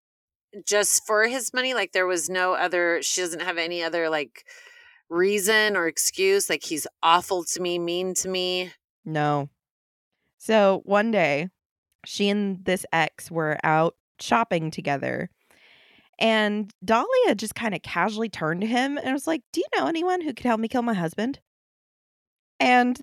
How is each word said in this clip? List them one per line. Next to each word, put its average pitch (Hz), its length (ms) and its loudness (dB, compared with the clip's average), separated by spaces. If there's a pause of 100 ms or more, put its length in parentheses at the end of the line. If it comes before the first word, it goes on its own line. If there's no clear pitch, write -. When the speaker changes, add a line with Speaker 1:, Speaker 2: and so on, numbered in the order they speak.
(680)
Speaker 1:
Just - 400 2
for 214 200 4
his 247 260 -4
money? 254 220 -2
Like, 196 180 -2
there 185 140 2
was 175 240 -2
no 185 240 0
other, 175 480 0
she - 180 -2
doesn't 170 200 -6
have 175 180 -4
any 170 240 -4
other, 165 280 -2
like, 151 340 -4 (640)
reason 202 680 2
or 170 100 0
excuse? 190 640 0
Like, 156 140 -2
"He's 151 220 -6 (160)
awful 175 420 2
to - 160 -6
me, 175 180 -2
mean 175 360 -4
to 180 140 -4
me"? 180 440 -4 (320)
Speaker 2:
No. 147 460 -2 (880)
So 202 460 4
one 202 260 2
day, 165 400 2 (560)
she 202 240 -2
and 196 340 -2
this 185 280 -2
ex - 380 -2
were 156 320 -2
out 160 340 2 (240)
shopping 185 500 0
together, 139 600 -4 (880)
and 214 540 0 (120)
Dahlia 359 500 2
just 208 200 -6
kinda 220 260 -4
casually 214 500 -2
turned 165 320 -4
to 220 40 -2
him 254 320 0
and 254 140 -4
was 277 140 -4
like, 320 160 -2 (100)
"Do 330 80 -2
you - 60 -2 (120)
know 269 80 0
anyone 349 360 -2
who 302 120 -4
could - 120 -8
help 226 140 2
me 226 80 -2
kill 240 140 -2
my 233 120 -2
husband?" 196 460 -4 (1200)
And 247 420 4